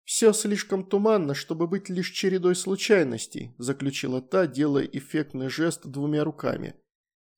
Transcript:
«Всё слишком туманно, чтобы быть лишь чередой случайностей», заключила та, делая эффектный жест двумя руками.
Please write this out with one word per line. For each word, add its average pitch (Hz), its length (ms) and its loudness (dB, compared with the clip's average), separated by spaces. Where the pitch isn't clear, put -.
«Всё 220 300 4
слишком 202 500 -2
туманно, 202 500 2
чтобы 165 340 -2
быть 190 220 -4
лишь 180 220 -4
чередой 180 440 2
случайностей», 175 1040 0
заключила 135 640 -4
та, 185 240 2
делая 139 380 2
эффектный 139 640 -4
жест 156 380 -2
двумя 143 380 -2
руками. - 520 -4